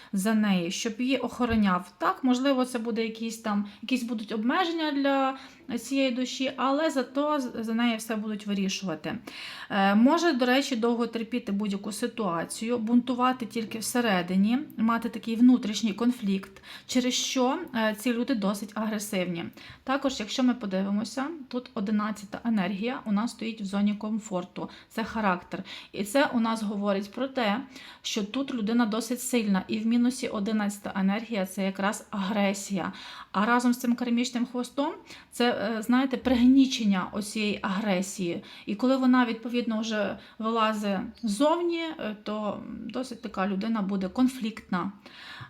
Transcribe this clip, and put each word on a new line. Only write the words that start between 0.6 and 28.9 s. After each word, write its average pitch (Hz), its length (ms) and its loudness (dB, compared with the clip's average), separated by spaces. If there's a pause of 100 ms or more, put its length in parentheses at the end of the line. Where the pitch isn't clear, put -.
щоб 226 300 -4
її 254 160 2
охороняв. 220 800 2
Так, 370 260 0
можливо, 254 400 4
це 247 140 -4
буде 226 240 -2
якісь 226 360 -6
там, 208 280 0 (160)
якісь 247 200 0
будуть 226 300 -6
обмеження 311 600 0
для 269 460 2 (400)
цієї 269 320 0
душі, 254 460 -2
але 285 340 2
зато 277 500 0
з-, 233 240 -4
за 226 100 -2
неї 233 220 2
все 220 200 -4
будуть 214 300 -6
вирішувати. 190 720 -2 (520)
Е, 196 240 4
може, 320 380 6
до 247 140 2
речі, 262 300 2
довго 233 300 0
терпіти 226 460 -4
будь-яку 202 400 -2
ситуацію, 226 840 -2
бунтувати 240 680 2
тільки 226 320 -6
всередині, 208 800 2 (180)
мати 233 320 2
такий 226 280 -4
внутрішній 226 560 6
конфлікт, 196 680 0 (240)
через 247 280 0
що, 262 440 0 (160)
е, 220 240 0
ці 240 140 0
люди 240 220 0
досить 202 400 -2
агресивні. 208 680 -4 (400)
Також, 269 360 -2
якщо 220 220 -4
ми 247 120 4
подивимося, 202 720 -2 (220)
тут 247 260 -8
одинадцята 208 680 -2
енергія 220 600 0
у 220 80 -2
нас 220 180 2
стоїть 220 300 -8
в 202 40 -4
зоні 202 300 2
комфорту, 202 760 -4 (180)
це 226 160 -6
характер. 190 580 -2 (300)
І 196 120 -4
це 277 300 2
у 240 60 2
нас 226 220 0
говорить 202 500 0
про 262 160 -4
те, 240 320 0 (420)
що - 220 -2
тут 254 300 -4
людина 233 320 2
досить 240 340 -2